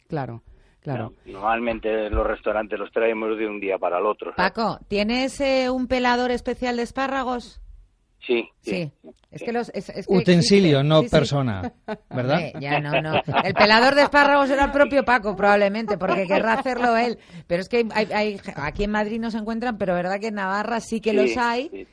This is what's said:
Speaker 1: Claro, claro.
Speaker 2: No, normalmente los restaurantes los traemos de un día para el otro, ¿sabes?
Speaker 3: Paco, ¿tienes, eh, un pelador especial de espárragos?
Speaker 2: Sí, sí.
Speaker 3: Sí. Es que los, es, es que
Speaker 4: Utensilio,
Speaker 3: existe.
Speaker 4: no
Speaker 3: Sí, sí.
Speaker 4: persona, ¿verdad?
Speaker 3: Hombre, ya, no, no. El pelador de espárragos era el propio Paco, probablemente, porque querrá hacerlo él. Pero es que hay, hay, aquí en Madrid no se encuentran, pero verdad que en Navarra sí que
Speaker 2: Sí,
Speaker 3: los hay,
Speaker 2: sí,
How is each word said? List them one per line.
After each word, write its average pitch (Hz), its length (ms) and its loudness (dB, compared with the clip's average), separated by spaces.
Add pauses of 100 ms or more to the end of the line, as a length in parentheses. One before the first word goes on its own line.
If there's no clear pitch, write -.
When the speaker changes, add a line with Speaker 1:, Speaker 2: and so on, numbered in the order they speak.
Speaker 1:
Claro, 123 360 -8 (380)
claro. 113 320 -8 (120)
Speaker 2:
No, - 80 -18
normalmente 110 760 -2
los 107 160 0
restaurantes 107 520 -4
los 101 140 -8
traemos 113 460 0
de 110 80 -2
un 104 140 -6
día 95 180 -2
para 87 200 -2
el 98 80 0
otro, 104 300 -4
¿sabes? 185 160 0
Speaker 3:
Paco, 220 340 -4
¿tienes, 240 540 -2
eh, 262 300 0
un 254 180 -2
pelador 247 420 0
especial 247 460 -4
de 240 60 -2
espárragos? 254 760 -6 (680)
Speaker 2:
Sí, 117 220 0 (140)
sí. 151 280 -6 (120)
Speaker 3:
Sí. 160 80 -20 (200)
Es - 120 -14
que 233 100 -6
los, 233 220 -4
es, - 160 -10
es - 160 -12
que 196 80 2
Speaker 4:
Utensilio, 180 640 6
Speaker 3:
existe. 139 100 2
Speaker 4:
no 156 120 6
Speaker 3:
Sí, 123 80 0
sí. - 20 -6
Speaker 4:
persona, 139 600 0 (360)
¿verdad? 127 380 0
Speaker 3:
Hombre, - 140 -12
ya, 143 200 -2
no, 147 220 -2
no. 156 180 0 (240)
El 190 80 -2
pelador 226 440 6
de 285 60 6
espárragos 285 460 4
era 277 180 2
el - 40 0
propio 277 340 2
Paco, 214 320 0
probablemente, 202 640 2
porque 190 280 0
querrá 208 280 2
hacerlo 247 420 0
él. 226 220 0 (280)
Pero 175 140 0
es 185 80 -8
que 240 240 2
hay, 214 220 0
hay, 208 260 -2 (160)
aquí 156 280 -4
en 208 80 -2
Madrid 214 280 -2
no 226 100 -4
se 208 80 -6
encuentran, 226 380 -6
pero 190 160 -2
verdad 180 280 -2
que 220 80 -6
en 214 80 -8
Navarra 208 440 -4
sí 226 220 -6
que 220 80 0
Speaker 2:
Sí, - 60 0
Speaker 3:
los 254 200 2
hay, 240 340 -2
Speaker 2:
sí, - 220 -14